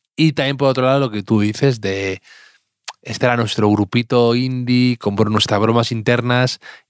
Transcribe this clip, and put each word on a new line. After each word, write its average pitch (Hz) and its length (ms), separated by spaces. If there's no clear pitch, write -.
Y 160 180
también 139 260
por 139 100
otro 127 160
lado 135 160
lo 131 100
que 104 120
tú 107 180
dices 110 400
de, 98 400
"Este - 240
era 123 140
nuestro 107 320
grupito 117 640
indie, 123 640
con 101 180
br-, 104 140
nuestras 104 280
bromas 113 320
internas 120 720